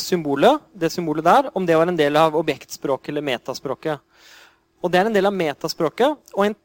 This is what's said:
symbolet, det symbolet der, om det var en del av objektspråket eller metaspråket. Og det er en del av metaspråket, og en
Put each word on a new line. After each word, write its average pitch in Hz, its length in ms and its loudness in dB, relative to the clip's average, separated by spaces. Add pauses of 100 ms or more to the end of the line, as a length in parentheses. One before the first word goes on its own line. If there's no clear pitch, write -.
symbolet, 175 600 2 (100)
det 165 220 -4
symbolet 160 320 -4
der, 262 220 4 (100)
om 185 80 -2
det 165 120 4
var 165 120 2
en 175 80 -2
del 147 200 2
av 156 200 2
objektspråket 147 760 -6
eller 147 140 -6
metaspråket. 135 760 -6 (800)
Og 175 120 -2
det 180 80 4
er 214 100 0
en 214 60 -2
del 190 120 2
av 202 80 -2
metaspråket, 165 1000 -4
og 196 100 2
en 214 180 -4